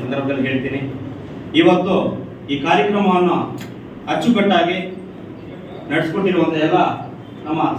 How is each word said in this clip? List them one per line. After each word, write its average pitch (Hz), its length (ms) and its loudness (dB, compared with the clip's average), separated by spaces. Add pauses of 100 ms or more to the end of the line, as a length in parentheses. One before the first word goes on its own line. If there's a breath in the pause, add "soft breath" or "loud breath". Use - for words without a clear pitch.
ಸಂದರ್ಭದಲ್ಲಿ 135 440 -2
ಹೇಳ್ತೀನಿ. 131 320 -2 (840)
ಇವತ್ತು 180 340 6 (580)
ಈ - 20 0 (120)
ಕಾರ್ಯಕ್ರಮವನ್ನು 185 720 4 (760)
ಅಚ್ಚುಕಟ್ಟಾಗಿ 185 640 4 (1120)
ನಡೆಸ್ಕೊಟ್ಟಿರುವಂತ 165 640 2 (120)
ಎಲ್ಲ - 120 4 (680)
ನಮ್ಮ 160 140 0 (180)